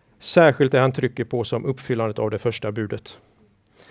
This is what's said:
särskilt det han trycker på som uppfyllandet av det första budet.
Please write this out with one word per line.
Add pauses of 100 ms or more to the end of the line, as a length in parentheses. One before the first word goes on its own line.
(180)
särskilt
det
han
trycker
på
som
uppfyllandet
av
det
första
budet. (720)